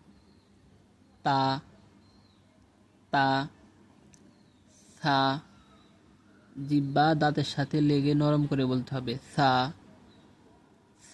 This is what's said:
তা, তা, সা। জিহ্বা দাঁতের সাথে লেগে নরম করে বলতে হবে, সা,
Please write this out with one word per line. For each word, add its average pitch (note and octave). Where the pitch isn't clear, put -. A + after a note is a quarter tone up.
তা, C3+
তা, C3+
সা। C3+
জিহ্বা D3
দাঁতের D3
সাথে D3+
লেগে D3
নরম D3
করে C3+
বলতে B2+
হবে, B2
সা, C3